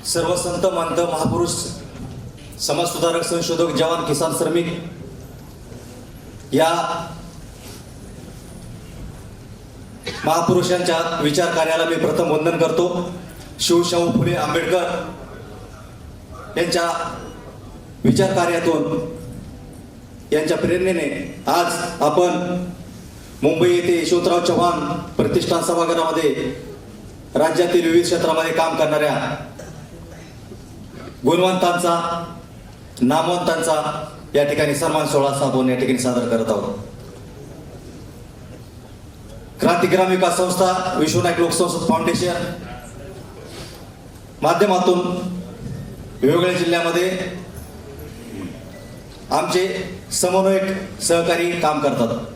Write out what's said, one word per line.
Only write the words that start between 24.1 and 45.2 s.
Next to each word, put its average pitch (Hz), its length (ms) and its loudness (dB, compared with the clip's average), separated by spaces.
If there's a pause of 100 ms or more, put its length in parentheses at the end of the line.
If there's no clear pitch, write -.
चव्हाण 165 480 2
प्रतिष्ठान 165 720 0
सभागृहामध्ये 160 920 2 (800)
राज्यातील 170 500 4
विविध 165 180 6
क्षेत्रामध्ये 160 480 2
काम 160 240 2
करणाऱ्या 151 600 2 (1900)
गुणवंतांचा, 175 1000 2 (800)
नामवंतांचा 156 1000 2 (320)
या 143 80 8
ठिकाणी 143 320 2
सन्मान 156 320 2
सोहळा 139 400 2
आपण 127 220 4
या 127 60 4
ठिकाणी 127 220 2
सादर 123 300 2
करत 113 200 2
आहोत. 101 280 0 (2750)
क्रांती 175 280 4
ग्राम 190 200 4
विकास 185 300 4
संस्था, 180 600 2
विश्वनायक 170 400 2
लोकसंस्कृत 170 480 2
फाउंडेशन 170 460 2 (2000)
माध्यमातून 180 580 6 (1200)